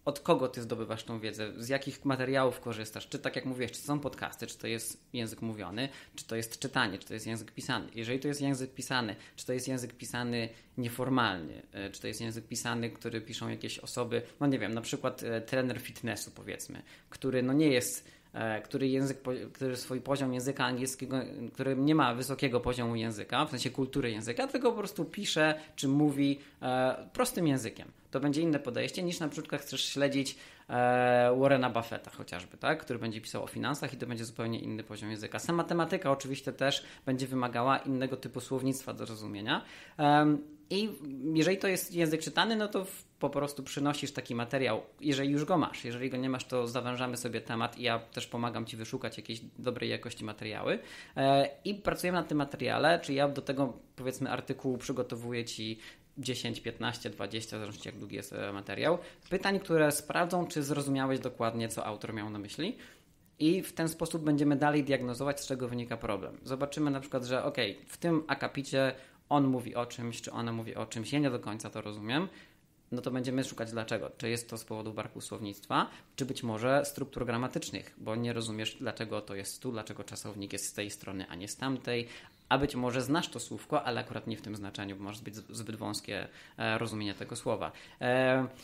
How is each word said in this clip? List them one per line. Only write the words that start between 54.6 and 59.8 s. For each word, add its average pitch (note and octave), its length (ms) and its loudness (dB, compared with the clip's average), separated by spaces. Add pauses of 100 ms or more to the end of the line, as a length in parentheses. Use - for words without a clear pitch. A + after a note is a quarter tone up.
przygotowuję A#2+ 680 -2
ci A2 340 -6 (380)
dziesięć, A#2+ 440 -2
piętnaście, A2+ 480 -4
dwadzieścia, G#2+ 480 -6
w - 20 -6
zależności G#2+ 300 -8
jak - 100 -10
długi G#2 160 -10
jest, G#2 180 -8
e, G2+ 200 -4
materiał, G#2+ 440 2 (320)
pytań, F#3+ 300 2
które D#3 320 6